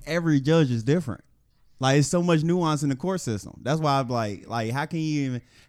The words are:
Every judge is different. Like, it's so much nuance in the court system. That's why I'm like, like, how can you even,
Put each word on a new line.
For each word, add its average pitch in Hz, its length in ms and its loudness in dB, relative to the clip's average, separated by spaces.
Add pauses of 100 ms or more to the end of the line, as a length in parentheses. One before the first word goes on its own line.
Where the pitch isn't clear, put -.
Every 160 340 2
judge 147 320 4
is 117 120 -2
different. 139 400 -2 (560)
Like, 135 180 4
it's 143 100 4
so 175 140 0
much 165 220 4
nuance 160 400 0
in 143 60 0
the 135 60 0
court 180 260 -4
system. - 420 -8
That's 156 180 0
why 139 180 2
I'm 127 80 -2
like, 113 400 -4
like, 113 240 -4
how 139 140 -4
can 165 140 -6
you 151 240 -2
even, 123 180 -6 (280)